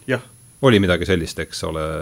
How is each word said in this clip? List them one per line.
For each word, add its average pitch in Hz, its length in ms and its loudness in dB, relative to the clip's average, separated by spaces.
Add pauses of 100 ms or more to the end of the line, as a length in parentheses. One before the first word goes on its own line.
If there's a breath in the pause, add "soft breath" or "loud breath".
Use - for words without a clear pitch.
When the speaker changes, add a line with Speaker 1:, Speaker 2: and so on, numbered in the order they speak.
Speaker 1:
Jah. 123 180 -4 (360)
Speaker 2:
Oli 123 200 6
midagi 87 240 2
sellist, 85 340 -2
eks - 240 -10
ole, 80 180 -6 (200)